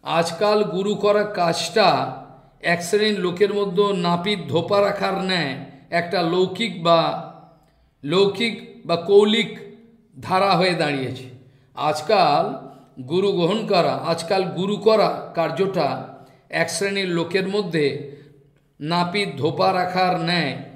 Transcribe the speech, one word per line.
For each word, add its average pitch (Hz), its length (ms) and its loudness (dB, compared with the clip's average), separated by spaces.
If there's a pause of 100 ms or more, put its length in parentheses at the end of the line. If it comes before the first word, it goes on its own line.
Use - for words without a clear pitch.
আজকাল 202 600 0
গুরু 190 300 -2
করা 208 280 2
কাজটা 170 920 0 (440)
এক 170 220 0
শ্রেণীর 208 380 0
লোকের 180 340 0
মধ্যে 202 380 0
নাপিত 175 460 0 (100)
ধোপা 165 320 0
রাখার 190 440 0
ন্যায় 156 400 -2 (260)
একটা 170 320 -2
লৌকিক 180 600 0
বা, 165 500 2 (720)
লৌকিক 196 840 -2
বা 170 100 0
কৌলিক 208 640 4 (600)
ধারা 185 360 2
হয়ে 180 180 2
দাঁড়িয়েছে। 139 560 -4 (440)
আজকাল 156 800 2 (480)
গুরু 185 300 0
গ্রহণ 180 340 0
করা, 165 280 2
আজকাল 170 500 -2
গুরু 185 320 -4
করা 196 580 2
কার্যটা 165 840 -2 (300)
এক 165 220 -2
শ্রেণীর 196 380 -2
লোকের 170 400 0
মধ্যে 165 680 -2 (640)
নাপিত 175 560 0
ধোপা 151 360 0
রাখার 180 480 0
ন্যায় 165 360 -2 (200)